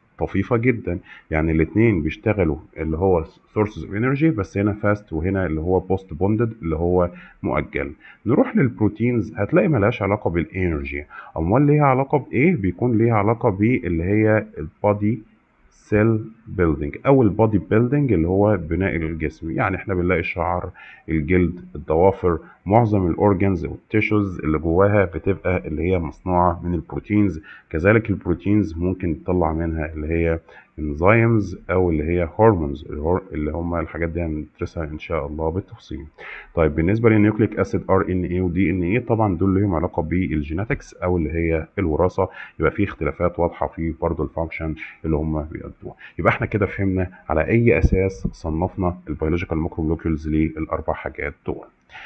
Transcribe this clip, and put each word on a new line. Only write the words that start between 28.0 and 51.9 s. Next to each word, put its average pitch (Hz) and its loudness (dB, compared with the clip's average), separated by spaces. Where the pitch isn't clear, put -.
البروتينز 90 0
ممكن 90 -2
تطلع 87 0
منها 80 -4
اللي 76 -8
هي 82 0
انزيمز 95 2
او 90 2
اللي 76 0
هي 85 0
هرمونز، 80 4
الهر-، 76 -2
اللي 76 -4
هم 85 -4
الحاجات 82 -4
دي 85 -4
هندرسها 80 -6
ان 78 -8
شاء 76 -4
الله 78 -4
بالتفصيل. 82 -10
طيب 78 2
بالنسبه 104 4
للنيوكليك 107 4
اسيد 95 -2
ار 95 2
ان 90 0
اي 90 -2
ودي 90 0
ان 92 0
اي، 98 0
طبعًا 110 0
دول 95 2
ليهم 98 2
علاقه 85 -2
بالجيناتكس 80 -4
او 90 -2
اللي 78 -2
هي 82 0
الوراثه، 90 0
يبقى 78 2
في 101 -2
اختلافات 85 -2
واضحه 85 0
في 80 -6
برضه 80 -2
الفانكشن 80 -6
اللي 80 0
هم 78 -2
بيأدوها. 71 -14
يبقى 98 2
احنا 120 -2
كده 101 0
فهمنا 92 -2
على 78 2
اي 117 4
اساس 95 0
صنفنا 90 -4
البيولوجيكال 80 -2
ماكرومولكيولز 80 -4
للاربع 78 -2
حاجات - -10
دول. - -6